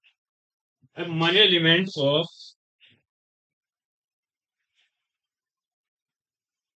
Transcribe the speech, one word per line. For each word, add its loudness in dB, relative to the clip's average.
A -10
minor 0
element 2
of 0